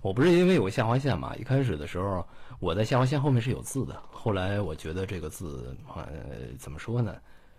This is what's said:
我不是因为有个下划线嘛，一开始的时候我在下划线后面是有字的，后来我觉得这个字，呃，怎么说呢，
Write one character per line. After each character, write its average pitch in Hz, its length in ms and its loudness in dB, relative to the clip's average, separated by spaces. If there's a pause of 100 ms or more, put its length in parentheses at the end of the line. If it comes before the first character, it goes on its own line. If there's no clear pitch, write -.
我 98 120 0
不 120 100 4
是 175 80 8
因 175 160 8
为 185 80 6
有 131 80 6
个 95 80 2
下 110 160 2
划 117 100 4
线 135 220 2
嘛， - 160 -6
一 - 80 -10
开 135 220 2
始 95 120 0
的 73 80 -6
时 87 140 -6
候 92 260 0 (360)
我 87 120 0
在 104 120 2
下 131 120 2
划 127 80 6
线 135 160 2
后 147 80 2
面 123 140 4
是 123 80 -2
有 - 100 -2
字 123 240 -4
的， - 240 -8
后 - 240 -2
来 98 280 0
我 82 120 -2
觉 78 220 -6
得 95 100 -2
这 98 160 -6
个 78 80 -8
字， 65 480 -8 (160)
呃， - 140 -10 (540)
怎 - 100 -12
么 73 80 -10
说 120 240 -2
呢， 104 180 -4 (380)